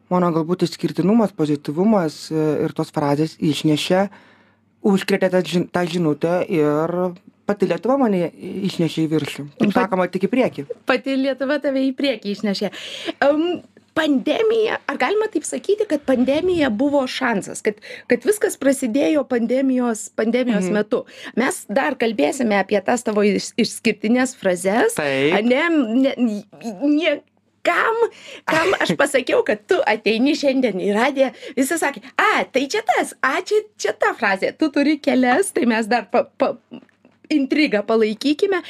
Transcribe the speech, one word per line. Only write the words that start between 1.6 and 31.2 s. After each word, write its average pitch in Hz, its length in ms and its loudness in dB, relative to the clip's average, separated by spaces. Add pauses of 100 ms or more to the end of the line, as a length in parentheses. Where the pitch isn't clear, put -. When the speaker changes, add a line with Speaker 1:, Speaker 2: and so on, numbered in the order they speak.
Speaker 1:
e, 156 140 0 (180)
ir 156 100 -2
tos - 180 -4
frazės 147 480 0
išnešė, 160 720 0 (760)
užkrėtė 190 460 2
tą 180 120 2
žin-, 175 260 -2
tą 180 160 0
žinutę 170 600 0
ir 156 500 0 (480)
pati 202 240 0
Lietuva 175 320 0
mane 196 300 2
i-, 190 380 -8
išnešė 160 360 -2
į 156 80 0
viršų. 147 380 -4
Kaip 208 240 0
Speaker 2:
Pat- - 100 2
Speaker 1:
sakoma, 185 260 -2
tik 185 160 -4
į 190 60 -4
priekį. 214 340 -2 (180)
Speaker 2:
Pati 269 340 -2
Lietuva 269 420 -2
tave 269 240 -2
į 269 120 0
priekį 262 380 -4
išnešė. 196 380 -4 (460)
Em, 302 280 2 (500)
pandemija, 302 880 0
ar 285 140 -6
galima 415 320 0
taip 320 160 -6
sakyti, 415 400 -2
kad 294 200 -2
pandemija 285 640 0
buvo 277 360 0
šansas, 233 560 -4
kad, - 180 -2 (240)
kad 240 200 2
viskas 415 320 0
prasidėjo 277 720 2
pandemijos, 247 840 0
pandemijos 226 540 0
Speaker 1:
Mhm. 180 100 0
Speaker 2:
metu? 208 260 0 (320)
Mes - 340 -2
dar 262 300 -2
kalbėsime 233 600 0
apie 196 240 0
tas 240 220 0
tavo 208 220 0
iš-, 190 300 0
išskirtines 233 800 0
frazes. 190 580 0
Speaker 1:
Taip. 143 400 2
Speaker 2:
A, 202 60 2
ne, 247 240 2 (280)
ne, 262 200 2 (680)
nie-, 294 360 2 (480)
kam, 403 320 0 (460)
kam 339 320 0
aš - 220 0
Speaker 1:
<laughs> - 40 0
Speaker 2:
pasakiau, 262 420 2
kad - 240 -2
tu 359 160 2
ateini 226 540 2
šiandien 254 420 0
į 190 160 0
radiją, 262 380 2 (200)